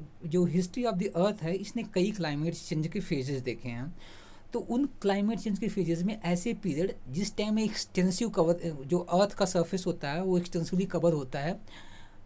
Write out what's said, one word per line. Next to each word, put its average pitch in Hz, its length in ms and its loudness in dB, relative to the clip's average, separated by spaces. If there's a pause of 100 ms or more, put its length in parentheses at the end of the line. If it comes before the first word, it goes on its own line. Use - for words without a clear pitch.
(260)
जो 175 220 4
history 185 440 0
of - 20 -2
the 175 220 0
earth 202 260 2
है, 170 140 0
इसने 208 260 -4
कई 190 280 2
क्लाइमेट 160 440 -2
चेंज 156 340 -2
के 196 120 -2
फेजेस 135 420 -2
देखे 127 260 -4
हैं। 123 280 -6 (560)
तो 240 60 -2
उन 233 280 0
क्लाइमेट 202 520 2
चेंज 208 200 -2
के 220 100 0
फेजेस 170 340 0
में 190 200 0
ऐसे 175 320 0
पीरियड 170 420 -2 (120)
जिस 185 280 -2
टाइम 214 180 0
में 214 100 2
एक्सटेंसिव 190 640 2
कवर, 170 580 2
जो 175 120 2
अर्थ 180 340 4
का 196 140 2
सरफेस 180 400 0
होता 165 240 -2
है 165 120 0
वो 185 160 4
एक्सटेंसिवली 180 460 0
कवर 170 280 4
होता 143 260 -2
है, 165 220 -2 (640)